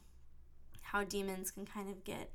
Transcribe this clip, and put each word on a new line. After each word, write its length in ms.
how 220
demons 480
can 120
kind 240
of 140
get 320